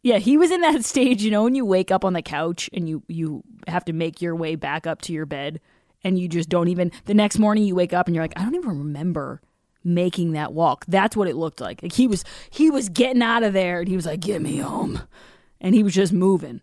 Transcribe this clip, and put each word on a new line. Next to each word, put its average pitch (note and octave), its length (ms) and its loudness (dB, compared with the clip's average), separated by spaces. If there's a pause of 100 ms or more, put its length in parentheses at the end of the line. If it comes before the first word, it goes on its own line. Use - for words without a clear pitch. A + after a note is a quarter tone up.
Yeah, A#3 160 4
he A#3+ 180 4
was E4 140 6
in F4+ 100 0
that D4+ 240 2
<laughs> - 0 -
stage, B3 380 2
you G#3+ 80 0
know, G#3+ 120 2
when B3+ 120 2
you C4 100 -2
wake F#3 240 2
up F#3+ 160 0
on F#3 80 0
the E3+ 80 -4
couch E3 520 -6
and E3+ 140 -4
you, D#3 200 -6
you D#3+ 360 -8 (240)
have F3 180 -4
to E3+ 80 -6
make E3 280 -4
your E3+ 140 -4
way E3 200 -4
back D3 300 -6
up E3 180 -6
to F3 100 -8
your D#3 120 -6
bed C#3+ 340 -8 (440)
and F#3 160 0
you F3+ 100 -4
just E3 180 -2
don't F3 200 2
even, F3 240 0 (140)
the G#3 100 0
next G#3 240 4
morning G#3+ 240 4
you G3 100 0
wake F3+ 180 0
up F3+ 160 2
and E3+ 80 0
you're E3 80 0
like, D#3+ 140 -6
"I F3 60 -2
don't B3+ 120 -2
even C4 220 -4
remember D3 640 -6 (400)
making F3 520 0
that D3+ 180 -4
walk." D3+ 380 0
That's F#3+ 260 2
what G3 140 0
it C3+ 80 -4
looked D#3+ 240 -6
like. G2 200 -10
Like, F3 120 -10
he B3+ 120 4
was, G#3 200 -2 (240)
he D#4 200 4
was C4+ 200 -2
getting B3 320 2
out A#3 220 2
of G3+ 100 0
there F3+ 260 0
and F3+ 80 -4
he F#3 80 -2
was E3+ 100 -4
like, D#3+ 140 -6
"Get F#3 220 -4
me C#3+ 160 -4
home." C#3+ 460 -6 (580)
And F#3 120 2
he A3 100 6
was G3 100 2
just F#3+ 180 2
moving. F3 520 2